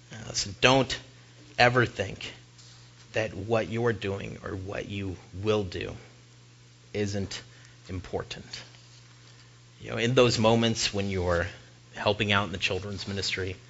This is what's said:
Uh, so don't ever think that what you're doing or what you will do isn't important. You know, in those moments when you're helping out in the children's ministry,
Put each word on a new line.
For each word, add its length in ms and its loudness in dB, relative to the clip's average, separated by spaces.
Uh, 220 -14
so 160 -4
don't 400 4
ever 280 6
think 480 -8
that 200 -2
what 360 0
you're 240 2
doing 500 -6
or 120 -6
what 340 -8
you 260 -6
will 220 2
do 320 -6
isn't 480 -4
important. 720 -8
You 100 -12
know, 60 -4
in 160 2
those 240 6
moments 560 4
when 160 -2
you're 380 0
helping 360 0
out 140 4
in 60 -8
the 80 -8
children's 480 -4
ministry, 480 -4